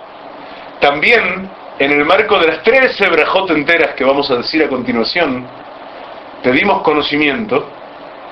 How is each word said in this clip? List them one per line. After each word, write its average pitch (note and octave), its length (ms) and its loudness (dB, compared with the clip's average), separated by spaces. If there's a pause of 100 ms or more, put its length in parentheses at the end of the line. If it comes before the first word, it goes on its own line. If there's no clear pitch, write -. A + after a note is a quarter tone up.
(800)
también F#3 680 2 (300)
en C#3 140 2
el D3 120 4
marco G3 360 4
de E3 80 4
las D#3 160 -2
trece B3 440 4
brajot E3+ 440 2
enteras D3+ 420 2
que - 80 -4
vamos C3+ 300 2
a A#2+ 60 2
decir D3+ 260 0
a A#2+ 40 0
continuación, B2 800 0 (960)
pedimos E3+ 400 2
conocimiento, C#3+ 840 0 (640)